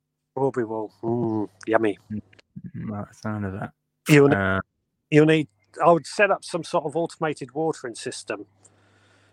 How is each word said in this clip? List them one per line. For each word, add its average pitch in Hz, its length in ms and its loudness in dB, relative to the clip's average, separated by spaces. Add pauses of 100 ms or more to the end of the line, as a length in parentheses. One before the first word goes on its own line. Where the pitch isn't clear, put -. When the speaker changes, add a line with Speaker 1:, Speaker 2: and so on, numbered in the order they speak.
(320)
Speaker 1:
Strawberry 131 320 -2
wall. 110 280 -8 (100)
Mm, 113 460 -2 (180)
yummy. 110 320 0 (120)
Speaker 2:
Mm, - 840 -12
I 101 60 -8
like 98 80 -10
the - 60 -20
sound 107 300 -6
of 95 100 -4
that. - 180 -10 (360)
Speaker 1:
You'll 143 200 8
ne-, 107 80 4
Speaker 2:
Uh, 95 240 0 (500)
Speaker 1:
you'll 151 160 6
need, 156 220 2 (360)
I 160 60 8
would 165 160 4
set 202 240 2
up - 140 -2
some 170 200 -6
sort 165 200 -2
of 147 120 -4
automated 160 560 -6
watering 147 420 -4
system 104 520 -10 (880)